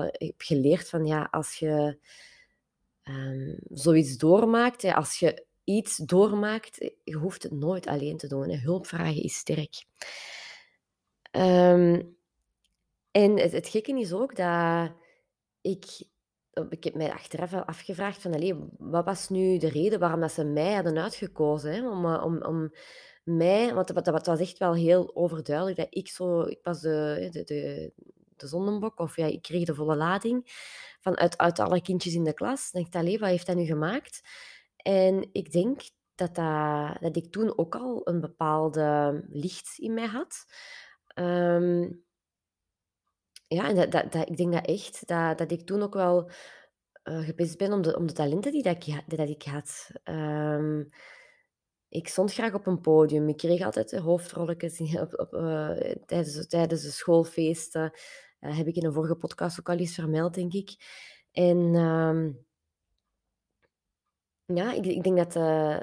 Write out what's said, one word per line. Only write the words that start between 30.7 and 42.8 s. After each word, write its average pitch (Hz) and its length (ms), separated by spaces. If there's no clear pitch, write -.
van - 180
uit, 170 200
uit 170 220
alle 180 220
kindjes 175 320
in 170 100
de 156 100
klas. 226 380
Ik 175 200
dacht, - 40
allee, 180 240
wat 208 100
heeft 175 160
dat 180 100
nu 175 100
gemaakt? 160 560
En 190 540
ik 196 200
denk 220 300
dat, 175 200
dat, 151 640
dat 165 160
ik 170 160
toen 214 260
ook 170 180
al 240 280
een 175 160
bepaalde 151 1120
licht - 480
in 226 160
mij 226 140
had. 247 380
Ehm, 175 840